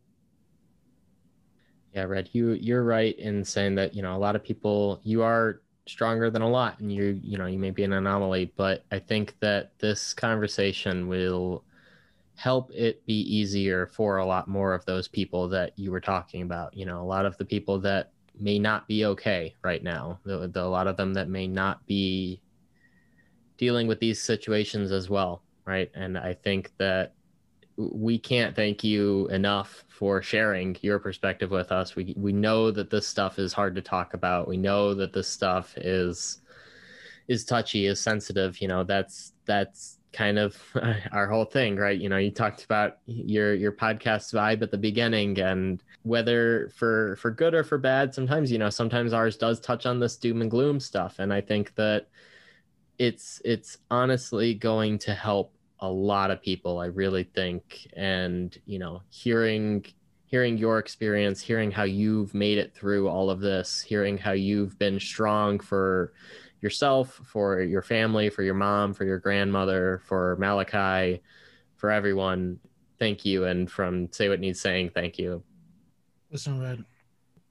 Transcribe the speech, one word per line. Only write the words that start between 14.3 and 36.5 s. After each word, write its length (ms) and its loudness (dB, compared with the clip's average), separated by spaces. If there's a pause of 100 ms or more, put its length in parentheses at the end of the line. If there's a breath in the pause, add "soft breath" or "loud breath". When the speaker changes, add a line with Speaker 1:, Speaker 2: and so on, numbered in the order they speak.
Speaker 1:
more 280 0
of 120 -6
those 220 -4
people 400 -4
that 280 -2
you 140 -6
were 100 -4
talking 420 -4
about. 320 -8
You 120 -10
know, 160 -8
a 20 -8
lot 220 0
of 100 -4
the 80 -6
people 360 -2
that 320 -2 (260)
may 220 0
not 260 0
be 200 0
okay 560 -2
right 200 -2
now, 420 -6
the, 220 -4
the, 160 -4
a 20 -2
lot 220 0
of 100 -2
them 180 0
that 140 -2
may 200 -4
not 380 -2
be 540 -2 (1160 soft breath)
dealing 280 2
with 140 0
these 200 2
situations 680 0
as 200 -2
well, 320 0 (240)
right? 280 -2
And 240 -6
I 140 -4
think 460 -2
that 360 0 (640)
w-, 180 -4
we 240 0
can't 380 0
thank 260 0
you 460 2
enough 600 0
for 320 0
sharing 600 0
your 180 2
perspective 520 -4
with 200 0
us. 240 0
We, 220 -4
we 160 0
know 400 4
that 180 -4
this 160 0
stuff 320 -2
is 140 -2
hard 240 0
to 60 -6
talk 320 -4
about. 340 0
We 80 -2
know 380 2
that 180 -2
this 160 -2
stuff 480 -2
is, 640 -2 (880 loud breath)